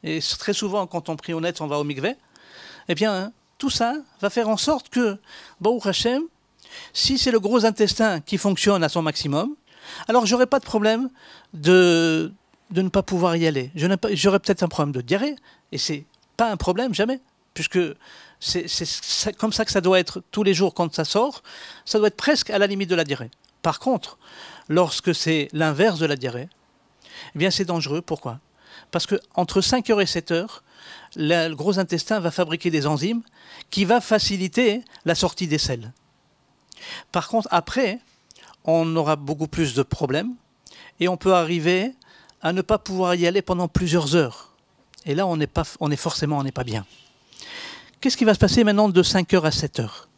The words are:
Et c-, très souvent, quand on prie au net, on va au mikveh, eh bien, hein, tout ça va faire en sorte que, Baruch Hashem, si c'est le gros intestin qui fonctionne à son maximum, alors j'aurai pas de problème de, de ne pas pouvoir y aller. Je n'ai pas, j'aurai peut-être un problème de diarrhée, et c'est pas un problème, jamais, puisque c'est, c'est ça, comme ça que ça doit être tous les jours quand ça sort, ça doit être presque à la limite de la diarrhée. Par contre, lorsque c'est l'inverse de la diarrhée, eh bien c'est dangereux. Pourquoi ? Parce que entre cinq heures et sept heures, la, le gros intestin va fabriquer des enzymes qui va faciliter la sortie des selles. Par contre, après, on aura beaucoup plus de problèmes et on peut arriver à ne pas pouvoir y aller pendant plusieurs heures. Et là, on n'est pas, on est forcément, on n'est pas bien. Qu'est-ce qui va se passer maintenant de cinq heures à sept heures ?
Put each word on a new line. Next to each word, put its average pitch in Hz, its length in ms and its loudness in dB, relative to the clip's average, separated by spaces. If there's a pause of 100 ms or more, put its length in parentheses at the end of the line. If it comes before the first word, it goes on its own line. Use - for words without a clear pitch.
Et 156 180 -4
c-, - 160 -4
très - 160 -4
souvent, 196 340 -4
quand 165 220 -8
on 160 60 -4
prie 170 180 -10
au 165 80 -4
net, 170 200 -4
on 156 60 -6
va 143 100 -2
au 147 60 -2
mikveh, 147 320 -4 (720)
eh 175 80 0
bien, 214 180 0
hein, 196 180 -6 (260)
tout 277 120 -2
ça 240 260 0 (260)
va 202 80 0
faire 233 180 0
en 220 100 0
sorte 285 320 -2
que, 220 280 0 (420)
Baruch 220 260 0
Hashem, 233 380 0 (720)
si - 240 0
c'est - 140 2
le 226 80 6
gros 214 260 4
intestin 214 560 2
qui - 160 -4
fonctionne 196 460 2
à 151 60 2
son 170 120 -2
maximum, 156 540 -2 (520)
alors 226 180 4
j'aurai 247 200 4
pas 262 140 2
de - 60 -14
problème 226 440 0 (440)
de, 165 800 4 (380)
de 180 100 0
ne 190 80 0
pas 190 140 2
pouvoir 175 320 0
y 165 120 2
aller. 139 280 -2
Je 160 120 0
n'ai 190 100 2
pas, 208 160 -2
j'aurai 190 260 4
peut-être - 240 0
un 175 40 0
problème 147 260 -2
de 131 80 -4
diarrhée, 196 340 -2 (360)
et 151 60 -8
c'est 147 280 -6 (320)
pas 233 120 2
un 202 80 -4
problème, 202 360 -2
jamais, 240 260 0 (340)
puisque - 260 -2 (600)
c'est, - 300 -6
c'est - 160 -4
ça, - 480 -4
comme 220 180 -2
ça 220 140 0
que - 60 -6
ça 196 100 2
doit 185 180 6
être 180 320 -4
tous 208 120 -2
les 190 100 4
jours 175 200 2
quand 165 220 -2
ça 165 80 -2
sort, 233 400 0 (400)
ça - 140 0
doit 208 100 4
être 208 80 0
presque - 340 0
à 208 80 0
la 202 100 4
limite 196 220 -2
de 185 60 2
la 165 80 2
diarrhée. 135 280 -6 (300)
Par - 180 -2
contre, - 380 -4 (520)
lorsque 165 440 2
c'est 160 380 -2
l'inverse 156 480 2
de 160 60 0
la 147 100 0
diarrhée, 123 320 -8 (880)
eh 151 40 -10
bien 180 120 2
c'est 190 140 -2
dangereux. 165 360 -4
Pourquoi ? 135 380 -8 (520)
Parce 170 140 -2
que - 140 -2 (160)
entre 180 240 0
cinq 226 300 0
heures 214 100 2
et 190 60 2
sept 165 260 -4
heures, 175 320 -4 (520)
la, 165 340 0
le 156 60 -8
gros 175 220 0
intestin 190 440 -2
va 165 100 -2
fabriquer 170 400 -2
des 147 160 0
enzymes 170 360 -2 (460)
qui 196 140 0
va 220 160 4
faciliter 214 840 0 (200)
la 165 120 2
sortie 180 320 -2
des 151 100 0
selles. 120 340 -4 (1200)
Par - 160 -2
contre, 226 240 -2
après, 214 480 0 (640)
on 165 320 2
aura 156 220 2
beaucoup 147 300 -6
plus 151 260 -2
de 131 100 2
problèmes 165 520 -2 (640)
et 175 80 2
on 180 80 -2
peut 190 160 2
arriver 175 600 2 (480)
à 165 120 0
ne 185 80 0
pas 214 160 2
pouvoir 185 380 0
y 170 120 2
aller 185 140 2
pendant 180 260 -2
plusieurs 160 480 0
heures. 143 380 0 (520)
Et 147 100 -2
là, 190 120 0
on 175 80 0
n'est 151 120 0
pas, - 160 -2 (160)
on 151 120 0
est 147 60 -2
forcément, 151 400 -2
on 139 60 -2
n'est 135 80 -4
pas 131 120 -6
bien. 110 220 -6 (1120)
Qu'est-ce - 160 0
qui 240 100 2
va 214 80 6
se 190 60 0
passer 202 240 6
maintenant 208 240 4
de 180 160 4
cinq 185 300 0
heures 175 120 4
à 156 60 4
sept - 280 -4
heures ? - 280 -6 (100)